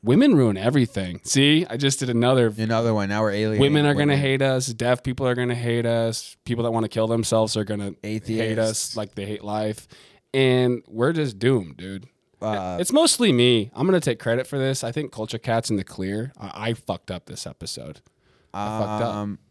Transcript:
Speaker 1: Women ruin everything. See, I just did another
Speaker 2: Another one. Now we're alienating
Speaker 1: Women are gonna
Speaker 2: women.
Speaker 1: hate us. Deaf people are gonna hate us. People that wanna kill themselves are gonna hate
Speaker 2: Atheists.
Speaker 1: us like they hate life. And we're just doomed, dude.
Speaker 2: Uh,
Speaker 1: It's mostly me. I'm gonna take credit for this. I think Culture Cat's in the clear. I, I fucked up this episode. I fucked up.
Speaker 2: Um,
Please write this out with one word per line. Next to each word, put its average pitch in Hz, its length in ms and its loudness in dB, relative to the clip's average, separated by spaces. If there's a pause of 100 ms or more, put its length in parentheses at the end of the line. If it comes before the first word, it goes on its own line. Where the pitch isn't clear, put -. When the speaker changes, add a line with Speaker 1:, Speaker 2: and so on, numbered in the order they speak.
Speaker 1:
Women 202 320 6
ruin 117 220 6
everything. 101 680 0
See, 147 440 4
I 117 80 -8
just 135 220 0
did 127 100 -4
another 120 480 4
Speaker 2:
Another 113 380 0
one. 101 160 0
Now 104 120 0
we're 107 100 0
alienating 107 280 0
Speaker 1:
Women 147 240 4
are 147 80 4
gonna 147 200 2
Speaker 2:
women. 139 60 2
Speaker 1:
hate 135 240 0
us. 131 260 0
Deaf 120 340 0
people 131 240 -4
are 123 80 2
gonna 123 200 -2
hate 120 300 -2
us. 117 600 -2
People 117 200 -2
that 117 60 -2
wanna 110 180 0
kill 110 180 -2
themselves 110 520 0
are 107 60 0
gonna 101 280 -6 (100)
hate 107 280 -8
Speaker 2:
Atheists. 110 280 -2 (340)
Speaker 1:
us - 40 -10
like 104 180 -8
they 98 120 -8
hate 104 180 -10
life. 107 420 -6 (460)
And 127 560 2
we're 123 240 -2
just 143 260 -4
doomed, 104 380 0
dude. 95 300 -12 (340)
Speaker 2:
Uh, 95 400 -4
Speaker 1:
It's 185 120 -2
mostly 254 400 4
me. 120 420 4
I'm 135 120 -2
gonna 185 140 4
take 127 180 -2
credit 120 280 -2
for 139 120 -6
this. 131 240 -2
I 117 100 -6
think 151 200 -6
Culture 110 260 -8
Cat's 113 300 -2
in 110 80 0
the 92 80 -2
clear. 104 560 -8
I, 107 300 -10
I - 40 -2
fucked - 360 -10
up 90 160 -12
this - 200 -14
episode. - 540 -14 (540)
I 104 240 -6
fucked 107 240 -2
up. 117 120 -4
Speaker 2:
Um, 104 240 -6 (120)